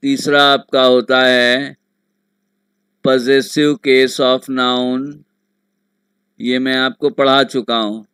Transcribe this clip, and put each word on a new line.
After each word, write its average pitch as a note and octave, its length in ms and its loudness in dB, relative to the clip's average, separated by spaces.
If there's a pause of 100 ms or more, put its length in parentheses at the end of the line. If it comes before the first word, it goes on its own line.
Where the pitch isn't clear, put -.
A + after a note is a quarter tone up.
तीसरा C#3+ 420 0
आपका C#3 380 0
होता B2+ 400 2
है B2+ 540 0 (1300)
possessive C3+ 720 0 (100)
case C3 320 2
of C3 300 -2
noun, B2+ 640 -4 (1300)
ये B2 180 -2
मैं C3 180 -4
आपको C3 340 -2
पढ़ा C3+ 340 2
चुका A#2 320 -6
हूँ। A2 380 -6